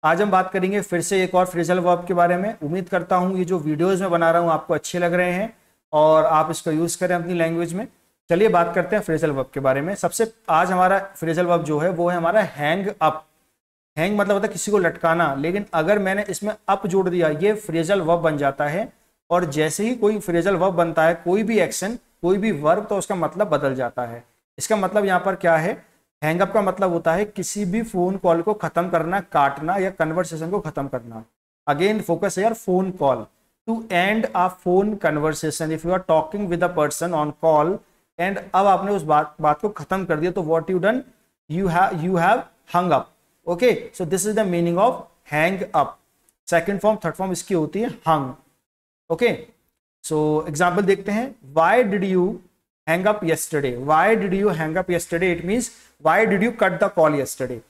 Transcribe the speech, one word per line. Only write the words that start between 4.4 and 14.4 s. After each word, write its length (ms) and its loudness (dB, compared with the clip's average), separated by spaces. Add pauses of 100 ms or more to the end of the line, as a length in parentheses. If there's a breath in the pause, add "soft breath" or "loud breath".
हूँ 80 2
आपको 240 0
अच्छे 240 -4
लग 160 0
रहे 180 2
हैं 240 -4 (360)
और 320 6
आप 260 2
इसका 220 -4
यूज़ 280 -2
करें 160 0
अपनी 180 -4
लैंग्वेज 400 0
में। 120 -6 (440)
चलिए 180 4
बात 260 2
करते 220 0
हैं 60 0
फ्रेजल 280 -2
वर्ब 240 -4
के 60 -6
बारे 200 2
में। 140 -4
सबसे 360 -2 (200)
आज 220 2
हमारा 260 4 (180)
फ्रेजल 300 -2
वर्ब 180 2
जो 140 -2
है 120 0
वो 180 -2
है 80 -2
हमारा 260 2 (100)
हैंग 480 -2
अप। 240 0 (720)
हैंग 220 0
मतलब 160 2
होता 120 -2